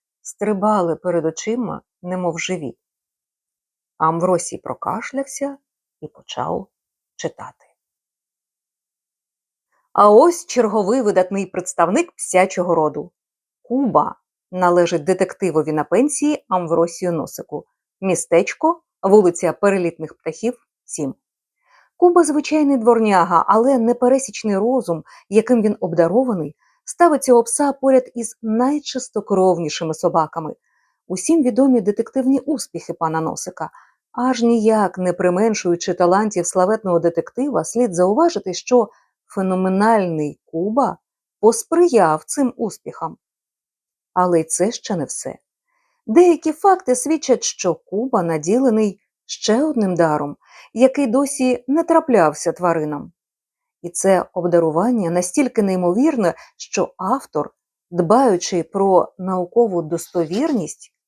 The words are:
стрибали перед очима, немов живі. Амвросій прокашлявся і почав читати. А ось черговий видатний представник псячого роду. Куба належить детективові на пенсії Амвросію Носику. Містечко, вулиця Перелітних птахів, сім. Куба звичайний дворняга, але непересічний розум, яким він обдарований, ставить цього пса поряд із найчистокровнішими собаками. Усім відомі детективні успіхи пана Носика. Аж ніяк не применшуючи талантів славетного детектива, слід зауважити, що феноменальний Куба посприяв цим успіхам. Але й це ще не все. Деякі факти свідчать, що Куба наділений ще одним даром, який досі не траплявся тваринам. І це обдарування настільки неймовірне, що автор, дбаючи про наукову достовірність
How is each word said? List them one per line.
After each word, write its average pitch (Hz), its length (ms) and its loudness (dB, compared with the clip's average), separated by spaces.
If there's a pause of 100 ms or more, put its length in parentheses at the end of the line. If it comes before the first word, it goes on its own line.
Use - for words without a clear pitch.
(220)
стрибали 202 720 -2
перед 170 280 -4
очима, 208 580 -6 (200)
немов 180 360 -6
живі. 160 400 -8 (1200)
Амвросій 170 600 -2
прокашлявся 277 1000 -8 (420)
і 151 80 -14
почав 160 600 -10 (480)
читати. - 500 -14 (2250)
А 208 180 6
ось 311 360 6
черговий 220 560 0
видатний 190 440 0
представник 185 680 -2
псячого 180 640 0
роду. 156 380 -2 (500)
Куба 233 540 0 (340)
належить 175 540 2
детективові 170 680 -2
на 151 120 -2
пенсії 285 640 0
Амвросію 170 640 -2
Носику. - 520 -8 (360)
Містечко, 190 800 0 (200)
вулиця 185 500 4
Перелітних 175 640 -2
птахів, 214 400 -8 (300)
сім. - 300 -8 (800)
Куба 349 280 4
звичайний 294 520 0
дворняга, 214 720 2
але 247 300 4
непересічний 240 800 0
розум, 214 460 -2 (240)
яким 214 340 2
він 208 180 0
обдарований, 175 760 0 (280)
ставить 311 400 2
цього 240 180 4
пса 277 300 -2
поряд 262 420 2
із 233 280 -10
найчистокровнішими 208 1500 -2
собаками. 160 600 -4 (520)
Усім 302 360 0
відомі 247 380 4
детективні 233 600 0
успіхи - 520 -8
пана 160 280 -4
Носика. 160 500 -8 (420)
Аж 247 300 -2
ніяк 220 560 2
не 180 140 0
применшуючи 180 800 0
талантів 185 520 2
славетного 190 520 0
детектива, 170 680 -2
слід 226 300 -2
зауважити, 196 600 0
що 247 340 0 (380)
феноменальний 185 1200 0
Куба 208 540 -2 (420)
посприяв 226 840 2
цим 269 320 -4
успіхам. 165 600 -10 (1000)
Але 180 260 2
й 160 40 -2
це 190 280 -2
ще - 240 -8
не 156 80 -4
все. - 340 -12 (680)
Деякі 320 460 4
факти 359 440 2
свідчать, 285 480 -2
що - 300 -4
Куба 226 480 -4
наділений 202 800 0 (260)
ще 233 380 -2
одним 226 300 -2
даром, 151 420 0 (360)
який 262 340 2
досі 254 640 -2
не 320 160 0
траплявся 214 680 2
тваринам. 165 600 -4 (680)
І 170 80 -12
це 190 420 0
обдарування 175 760 0
настільки 196 520 -2
неймовірне, 190 720 0 (220)
що - 400 -6
автор, 190 580 -6 (360)
дбаючи 180 720 0
про 196 560 0
наукову 185 640 -2
достовірність 170 1120 -4 (160)